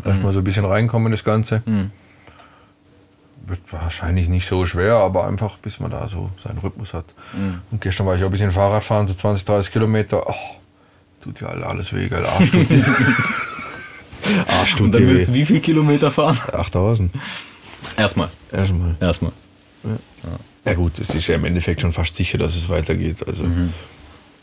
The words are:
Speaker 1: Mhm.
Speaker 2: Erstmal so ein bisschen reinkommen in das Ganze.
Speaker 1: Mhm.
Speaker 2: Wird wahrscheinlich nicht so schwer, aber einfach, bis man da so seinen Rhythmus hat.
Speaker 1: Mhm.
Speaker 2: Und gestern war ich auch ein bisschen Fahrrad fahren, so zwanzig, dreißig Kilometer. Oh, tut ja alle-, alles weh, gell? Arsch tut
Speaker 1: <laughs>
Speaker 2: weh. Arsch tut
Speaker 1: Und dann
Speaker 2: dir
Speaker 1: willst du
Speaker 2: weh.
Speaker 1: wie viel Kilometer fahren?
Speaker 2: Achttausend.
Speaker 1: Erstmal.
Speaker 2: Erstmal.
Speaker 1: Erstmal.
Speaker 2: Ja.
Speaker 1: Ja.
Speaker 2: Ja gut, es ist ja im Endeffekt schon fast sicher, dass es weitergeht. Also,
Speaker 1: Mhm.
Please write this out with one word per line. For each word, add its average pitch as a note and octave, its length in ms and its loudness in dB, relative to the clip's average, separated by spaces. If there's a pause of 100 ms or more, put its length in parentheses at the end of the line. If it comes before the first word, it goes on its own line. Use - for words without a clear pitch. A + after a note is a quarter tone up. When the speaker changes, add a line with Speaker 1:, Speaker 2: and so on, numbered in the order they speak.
Speaker 1:
Mhm. - 60 -2
Speaker 2:
Erstmal F#2+ 220 2
so G2 60 2
ein F#2+ 60 0
bisschen G2 200 0
reinkommen A2 420 2
in A2 60 2
das G#2 120 -4
Ganze. A2 420 0
Speaker 1:
Mhm. G2+ 240 0 (1600)
Speaker 2:
Wird F2+ 140 -8 (100)
wahrscheinlich E2+ 580 -2
nicht F2+ 200 0
so F#2 180 2
schwer, F#2+ 300 2
aber F#2+ 300 2
einfach, G2+ 320 -4
bis - 220 -12
man - 100 -6
da - 180 -6
so F#2+ 220 -8 (120)
seinen - 160 -8
Rhythmus G2 360 -8
hat. E2 120 -8 (260)
Speaker 1:
Mhm. F#2+ 280 -4 (100)
Speaker 2:
Und A2 100 -4
gestern F#2+ 260 -2
war F#2 80 2
ich F2+ 80 0
auch F#2+ 40 0
ein F#2 60 0
bisschen G2 200 2
Fahrrad G2+ 320 2
fahren, G#2 220 2
so F#2+ 80 -2
zwanzig, G#2 320 -2
dreißig G2+ 260 0
Kilometer. G#2+ 560 0
Oh, - 60 -6 (880)
tut - 180 -14
ja - 80 -8
alle-, - 180 -8
alles F#2 280 -6
weh, F#2 140 -2
gell? F2 180 -2
Arsch - 240 2
tut E3+ 200 4
Speaker 1:
<laughs> - 0 -
Speaker 2:
weh. - 120 6 (1700)
Arsch - 240 2
tut - 100 -2
Speaker 1:
Und F#2+ 100 4
dann A#2 100 6
Speaker 2:
dir F#2 60 8
Speaker 1:
willst F2+ 200 6
du B2 40 0
Speaker 2:
weh. B2+ 60 2
Speaker 1:
wie D3 80 4
viel D#3+ 140 4
Kilometer D3+ 500 4
fahren? D3 280 2 (140)
Speaker 2:
Achttausend. F#2+ 640 0 (840)
Speaker 1:
Erstmal. F#2+ 320 2 (240)
Speaker 2:
Erstmal. F2 480 0
Speaker 1:
Erstmal. E2+ 320 0 (520)
Speaker 2:
Ja. A2 60 -6 (340)
Speaker 1:
Ja. E2+ 60 -10 (360)
Speaker 2:
Ja G#2 80 0
gut, F2 240 0
es - 120 -6
ist D#2+ 180 -2
ja D#2+ 80 2
im D#2+ 100 0
Endeffekt E2+ 340 0
schon E2+ 120 0
fast - 240 -2
sicher, - 200 -2
dass D#2 180 0
es E2+ 140 -4
weitergeht. D#2+ 580 -2
Also, E2 180 -6
Speaker 1:
Mhm. E2+ 280 0 (720)